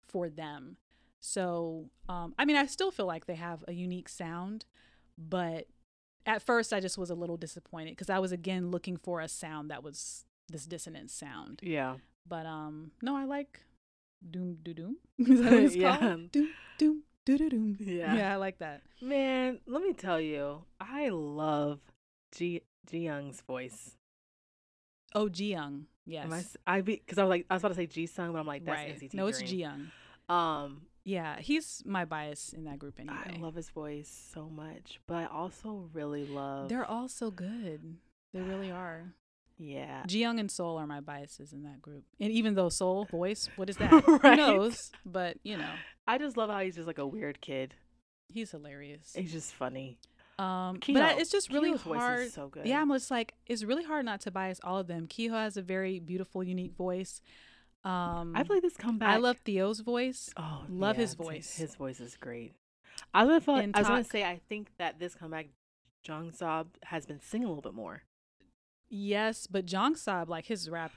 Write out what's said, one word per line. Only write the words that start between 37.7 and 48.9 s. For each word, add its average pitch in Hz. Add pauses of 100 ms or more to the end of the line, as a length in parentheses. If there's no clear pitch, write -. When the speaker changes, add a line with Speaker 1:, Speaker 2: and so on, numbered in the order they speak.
Speaker 1:
They 185
really 190
are. 175 (440)
Speaker 2:
Yeah. 135
Speaker 1:
Ji 190
Young 233
and 202
Soul 170
are 156
my 147
biases 143
in 143
that 143
group. 147 (160)
And 208
even 220
though 185
Soul 190
voice, 185
what 190
is 196
Speaker 2:
<laughs> -
Speaker 1:
that? 302
Who 330
Speaker 2:
Right. 254
Speaker 1:
knows? 226 (140)
But, 180
you 202
know. 151 (360)
Speaker 2:
I 233
just 277
love 220
how 202
he's 190
just, 165
like, 160
a 143
weird 139
kid. 131 (560)
Speaker 1:
He's 214
hilarious. 147